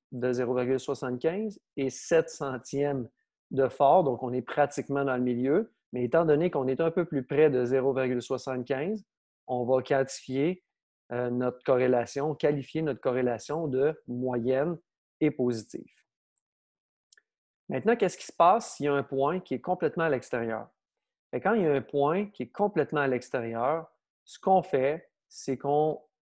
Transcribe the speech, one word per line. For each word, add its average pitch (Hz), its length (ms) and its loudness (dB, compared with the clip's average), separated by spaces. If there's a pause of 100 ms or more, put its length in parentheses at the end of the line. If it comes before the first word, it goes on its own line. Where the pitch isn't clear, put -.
(120)
de 127 200 -2
zéro 123 220 -2
virgule 127 260 0
soixante-quinze 160 800 -4 (160)
et 135 120 -2
sept 165 400 0
centièmes 139 800 -4 (420)
de 135 180 2
fort, 151 360 6
donc 127 180 -2
on 123 100 -4
est 127 100 -2
pratiquement 139 640 0
dans 131 120 0
le 123 60 0
milieu. 131 500 0 (200)
Mais 123 120 -4
étant 160 200 2
donné 160 260 4
qu'on 135 180 -2
est 131 120 -2
un 165 100 2
peu 175 140 0
plus 139 200 -4
près 151 260 4
de 127 140 2
zéro 131 280 2
virgule 127 300 0
soixante-quinze, 135 840 -4 (420)
on 123 180 -2
va 127 180 2
quantifier, 135 800 -2 (480)
euh, 123 200 -4
notre 123 340 -2
corrélation, 127 680 2
qualifier 147 480 -2
notre 143 180 -4
corrélation 127 640 -2
de 139 400 0
moyenne 127 720 -2 (440)
et 151 100 4
positive. 123 640 -4 (1800)
Maintenant, 190 260 0
qu'est-ce 190 220 0
qui - 80 -16
se - 60 -16
passe 196 420 4
s'il 143 120 -4
y - 40 2
a 143 40 2
un 139 80 0
point 139 380 0
qui - 140 -6
est 123 60 -4
complètement 170 440 -2
à 160 60 2
l'extérieur ? 117 580 -4 (600)
Fait 127 100 -4
quand 196 140 2
il 220 80 2
y 170 40 2
a 151 60 4
un 139 80 2
point 147 460 0
qui - 160 -10
est 117 80 -10
complètement 175 500 0
à 139 80 2
l'extérieur, 123 840 -2 (340)
ce - 140 -20
qu'on 190 240 4
fait, 143 480 -2 (180)
c'est - 280 -6
qu'on, 147 420 0 (240)